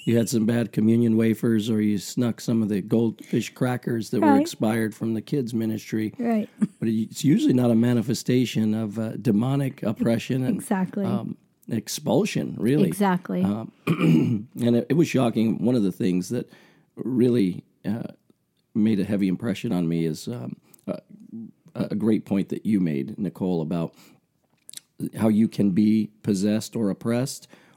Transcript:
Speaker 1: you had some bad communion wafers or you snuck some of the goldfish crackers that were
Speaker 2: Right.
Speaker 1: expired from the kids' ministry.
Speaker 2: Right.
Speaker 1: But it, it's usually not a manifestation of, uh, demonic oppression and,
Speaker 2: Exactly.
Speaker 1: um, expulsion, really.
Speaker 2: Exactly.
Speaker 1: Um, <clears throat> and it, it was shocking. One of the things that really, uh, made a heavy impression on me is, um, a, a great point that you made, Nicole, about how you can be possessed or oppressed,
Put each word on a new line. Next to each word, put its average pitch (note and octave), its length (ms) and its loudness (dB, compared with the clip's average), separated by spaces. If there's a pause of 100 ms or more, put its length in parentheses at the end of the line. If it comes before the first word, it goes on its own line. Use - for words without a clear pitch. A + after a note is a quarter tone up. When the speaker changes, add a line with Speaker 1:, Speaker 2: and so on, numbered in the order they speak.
Speaker 1:
you A#2 120 2
had A2+ 120 2
some G#2+ 160 0
bad A#2 260 0
communion A2+ 460 2
wafers A2+ 520 2
or G#2+ 120 0
you G#2 160 2
snuck A#2 440 -4
some A2+ 220 0
of G2+ 60 0
the G2+ 120 0
goldfish A2+ 720 -2
crackers A#2+ 560 -4
that G#2+ 120 0
were G#2+ 80 4
Speaker 2:
Right. C#4 120 6
Speaker 1:
expired A2+ 540 -2
from A2+ 180 -4
the A2 80 -4
kids' A#2+ 320 -4
ministry. A2 640 -4
Speaker 2:
Right. A3+ 320 -2 (300)
Speaker 1:
But A2 100 -2
it, A2 220 0
it's - 120 -8
usually A#3 300 4
not B2 180 4
a A2+ 40 4
manifestation A#2 1000 2
of, G#2+ 240 -4
uh, A2+ 200 -4
demonic B2+ 640 0
oppression B2+ 600 -2
and, G3 120 0
Speaker 2:
Exactly. F#3+ 500 -2
Speaker 1:
um, F#3+ 320 -4 (320)
expulsion, A2+ 920 -2
really. D3+ 280 2
Speaker 2:
Exactly. F3+ 560 -2
Speaker 1:
Um, G3+ 360 -4
<clears throat> - 80 -16
and A#2+ 880 2
it, A#2 140 0
it - 40 0
was D#3+ 140 4
shocking. A2+ 560 0
One B2 120 2
of A2 80 2
the F#2 80 2
things F2+ 380 0
that A#2+ 200 -6 (460)
really, A#2+ 680 0 (220)
uh, A2+ 180 -4 (720)
made G#2+ 260 2
a F#2+ 40 0
heavy G2 240 0
impression G2 440 -4
on F2+ 160 0
me E2 180 0
is, D#2+ 220 -6
um, A#2+ 280 -10 (320)
a, - 120 -6 (760)
a - 200 -6
great G#2+ 300 0
point G2 240 -2
that - 160 -8
you G2+ 140 2
made, C#2+ 400 -2
Nicole, F2+ 420 -2
about D#2+ 320 -4 (1200)
how G#2+ 120 2
you G#2+ 180 4
can G2+ 240 0
be G#2+ 400 2 (100)
possessed G#2 540 -2
or A2+ 140 0
oppressed, A#2 580 -4 (300)